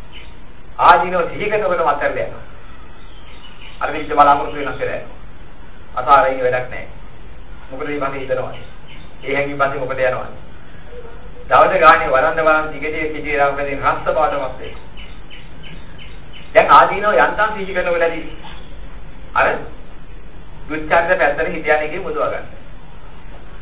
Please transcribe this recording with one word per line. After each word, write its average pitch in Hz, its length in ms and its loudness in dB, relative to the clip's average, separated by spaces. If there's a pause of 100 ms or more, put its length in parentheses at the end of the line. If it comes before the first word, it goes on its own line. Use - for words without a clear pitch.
(800)
ආදීනව 180 460 6
සිහි 196 200 -4
කරනකොට 190 380 2
මතර 143 280 2
යනවා. - 320 -4 (1300)
අර - 140 -2
විදිහට 147 240 -4
බලාපොරොත්තු 143 420 6
වෙනස් 135 220 -4
වෙලා 123 180 -2
යනවා. - 220 -8 (760)
අසාරයෙන් 131 460 6
වැඩක් 123 280 2
නැහැ. - 200 -8 (760)
මොකද 135 200 -6
මේ 147 160 -4
පස්සේ 135 200 -2
හිතනවා. 127 340 -2 (640)
ඒ 139 160 -2
හැඟීම් 143 240 0
පස්සේ 139 220 2
මොකද 131 200 -2
යනවා? 127 280 0 (1160)
දවස 180 340 6
ගානේ 160 300 8
වරන්ද 156 320 4
වරන් 156 260 4
ටික 143 180 -6
ටික 156 280 -2
කෙටි 147 180 -6
වෙලා 139 200 4
මොකද 143 220 -2
රස්ස 139 380 0
පාටමත් - 320 2 (140)
වෙනවා. - 300 -10 (1600)
දැන් - 200 6
ආදීනව 180 440 6
යන්තම් 180 380 4
සිහි 190 220 -4
කරනකොට 175 280 2
ඇති 165 180 2 (1120)
අර - 140 4 (1160)
දුච්චන්ද 170 480 2
පැත්තට 160 360 2
හිත - 180 -4
යන 151 160 4
එකේ - 180 -4
මුදවා 151 300 -2
ගන්න. - 160 -6 (1160)